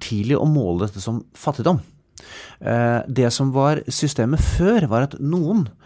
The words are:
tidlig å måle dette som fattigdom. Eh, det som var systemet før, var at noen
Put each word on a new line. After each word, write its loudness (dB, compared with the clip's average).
tidlig 0
å 0
måle 2
dette -8
som -4
fattigdom. 0
Eh, 0
det 2
som 0
var 2
systemet 0
før, 2
var 2
at -6
noen 0